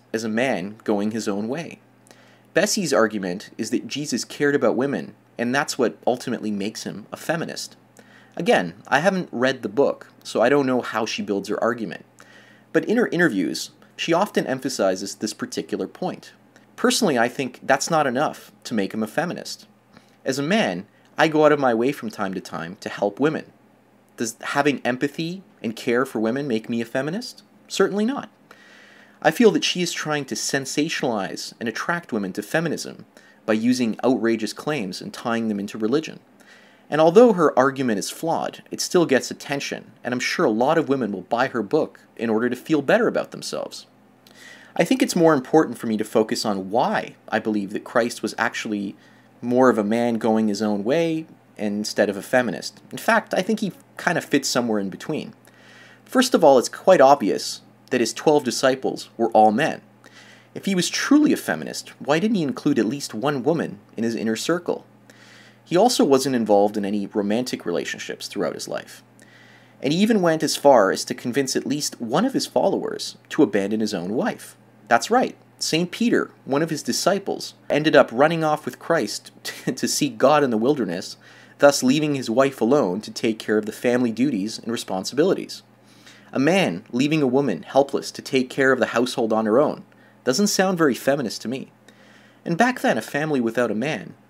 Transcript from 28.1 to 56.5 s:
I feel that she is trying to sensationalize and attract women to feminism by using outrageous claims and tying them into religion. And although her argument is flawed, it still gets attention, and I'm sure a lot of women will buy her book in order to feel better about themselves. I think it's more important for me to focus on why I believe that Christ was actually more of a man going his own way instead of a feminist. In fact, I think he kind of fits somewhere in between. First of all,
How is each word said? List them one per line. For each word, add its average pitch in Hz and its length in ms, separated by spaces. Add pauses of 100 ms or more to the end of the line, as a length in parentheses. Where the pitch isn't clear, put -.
I 160 80
feel 208 200
that 156 140
she - 180
is 170 100
trying 147 340
to 113 80
sensationalize 131 1300
and 117 80
attract - 440
women 101 220
to 104 80
feminism 147 640 (400)
by 110 80
using 117 500
outrageous 113 520
claims 110 480
and 101 100
tying 117 360
them 101 120
into 101 160
religion. 110 440 (680)
And 151 140
although 208 320
her 170 240
argument 131 400
is 90 100
flawed, 139 600
it - 100
still 175 240
gets 123 260
attention, - 600 (120)
and 123 120
I'm 120 60
sure - 260
a 117 40
lot 131 280
of 131 100
women 127 240
will 92 100
buy 120 260
her 120 140
book 123 380 (160)
in 113 140
order 113 180
to 127 80
feel 151 240
better 185 280
about - 240
themselves. - 540 (880)
I 165 80
think 254 180
it's 160 140
more 160 180
important 131 440
for 120 100
me 110 80
to 104 80
focus 110 420
on 95 240
why 156 460 (120)
I 110 120
believe 104 320
that - 120
Christ 117 380
was - 160
actually 104 580 (460)
more 123 260
of 110 100
a 104 60
man 117 300
going 110 340
his 104 140
own 104 220
way 160 420 (300)
instead 104 520
of 101 80
a 92 60
feminist. 120 580 (120)
In - 60
fact, 214 360
I 190 80
think 214 180
he 190 120 (240)
kind 170 200
of 127 80
fits - 240
somewhere 120 300
in 98 120
between. 107 440 (720)
First - 300
of - 100
all, 139 140